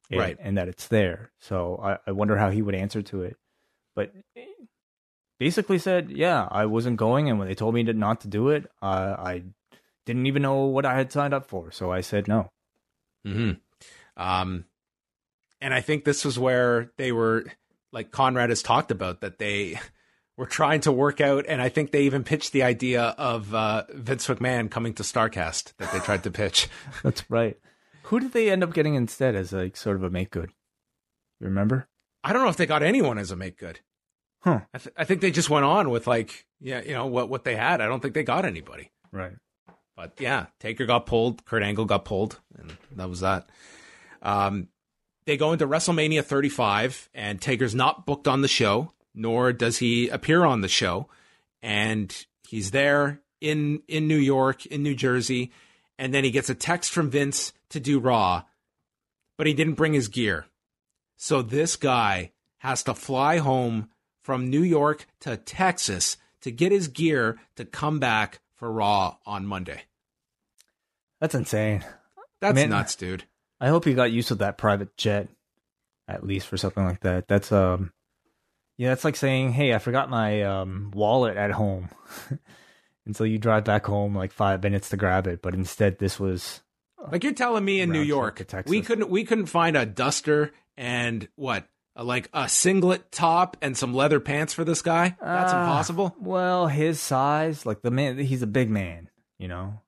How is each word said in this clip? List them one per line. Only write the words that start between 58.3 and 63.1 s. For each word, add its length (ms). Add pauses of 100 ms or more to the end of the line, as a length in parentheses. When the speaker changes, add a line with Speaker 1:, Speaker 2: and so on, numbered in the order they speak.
Speaker 2:
but 120
he 60
didn't 200
bring 200
his 120
gear. 400 (720)
So 260
this 320
guy 560 (280)
has 260
to 100
fly 440